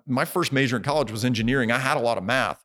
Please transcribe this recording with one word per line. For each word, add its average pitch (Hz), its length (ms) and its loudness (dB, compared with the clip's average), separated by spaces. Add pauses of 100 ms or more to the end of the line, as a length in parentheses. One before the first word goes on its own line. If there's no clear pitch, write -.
my 135 180 0
first 165 300 -2
major 135 240 2
in 98 60 -4
college 143 280 0
was 110 140 -4
engineering. 120 460 0
I 123 80 2
had 135 180 0
a - 20 0
lot 117 200 0
of 92 40 -8
math, 110 420 0